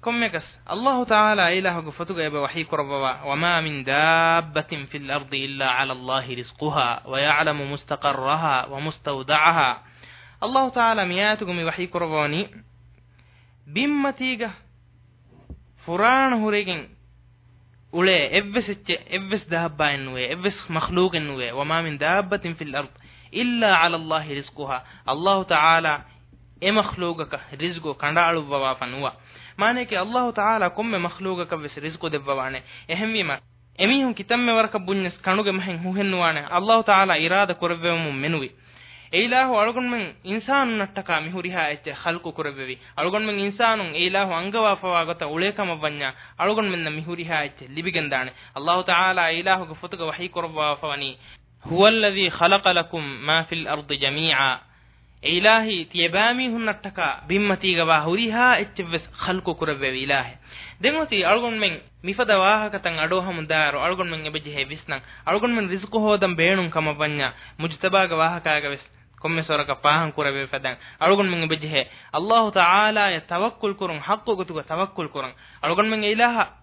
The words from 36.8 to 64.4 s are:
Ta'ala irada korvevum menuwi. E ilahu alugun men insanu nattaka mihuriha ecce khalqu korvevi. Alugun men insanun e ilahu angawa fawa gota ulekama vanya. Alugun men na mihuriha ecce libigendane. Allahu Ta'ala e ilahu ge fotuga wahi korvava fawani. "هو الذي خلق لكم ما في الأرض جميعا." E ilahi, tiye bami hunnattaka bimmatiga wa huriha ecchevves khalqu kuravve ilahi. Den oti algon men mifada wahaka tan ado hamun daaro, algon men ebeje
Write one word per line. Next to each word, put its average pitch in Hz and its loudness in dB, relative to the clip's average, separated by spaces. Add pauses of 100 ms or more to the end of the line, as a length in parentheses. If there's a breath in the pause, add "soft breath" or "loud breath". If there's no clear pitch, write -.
Ta'ala 190 6
irada 180 2
korvevum 170 -2
menuwi. 143 -2 (600 loud breath)
E 185 2
ilahu 254 2
alugun 233 0
men 220 -6 (100)
insanu 233 0
nattaka 196 -4
mihuriha 170 -4
ecce 147 -10
khalqu 170 -6
korvevi. 135 -8 (180 loud breath)
Alugun 190 0
men 208 -2
insanun 202 0
e 170 2
ilahu 190 0
angawa 196 0
fawa 175 0
gota 165 -6
ulekama 185 -2
vanya. 147 -4 (260 loud breath)
Alugun 208 0
men 180 -2
na 156 -4
mihuriha 160 -4
ecce 139 -14
libigendane. 143 -4 (220 loud breath)
Allahu 170 2
Ta'ala 180 4
e 165 -2
ilahu 190 2
ge 160 -12
fotuga 170 -10
wahi 165 -6
korvava 156 -4
fawani. 143 -6 (500 loud breath)
"هو 180 8
الذي 202 2
خلق 190 4
لكم 170 0 (240)
ما 160 2
في 160 -6
الأرض 151 -4
جميعا." 139 2 (640 soft breath)
E 143 -2
ilahi, 214 4
tiye 170 0
bami 233 2
hunnattaka 202 -4
bimmatiga 185 2
wa 160 4
huriha 220 2
ecchevves 170 -6 (220)
khalqu 180 -2
kuravve 143 -2 (160)
ilahi. 131 0 (460 loud breath)
Den 294 2
oti 233 0
algon 226 2
men 185 -2 (220)
mifada 202 2
wahaka 202 2
tan 170 -4
ado 170 0
hamun 175 -6
daaro, 151 0
algon 180 -2
men 156 -8
ebeje 147 -8